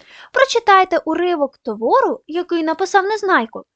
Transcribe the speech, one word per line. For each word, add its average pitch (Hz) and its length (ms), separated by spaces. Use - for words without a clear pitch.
Прочитайте 403 640
уривок 330 600
твору, 269 720
який 339 360
написав 370 400
Незнайко, 381 600